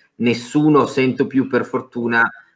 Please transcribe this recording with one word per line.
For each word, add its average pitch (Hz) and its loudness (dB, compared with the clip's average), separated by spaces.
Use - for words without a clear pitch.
nessuno, 120 2
sento 131 0
più 127 0
per 117 0
fortuna, 117 -2